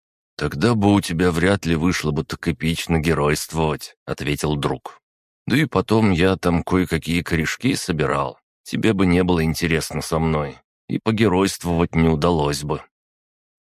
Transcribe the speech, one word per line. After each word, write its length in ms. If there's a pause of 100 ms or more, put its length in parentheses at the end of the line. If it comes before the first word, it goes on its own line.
(380)
«Тогда 380
бы 180
у 80
тебя 300
вряд 340
ли 100
вышло 360
бы 120
так 240
эпично 520
геройствовать», — 1080
ответил 500
друг. 460 (460)
«Да 100
и 80
потом 460
я 260
там 240
кое-какие 640
корешки 520
собирал. 640 (220)
Тебе 320
бы 140
не 160
было 200
интересно 580
со 180
мной, 400 (280)
и 120
погеройствовать 960
не 120
удалось 560
бы». 200 (800)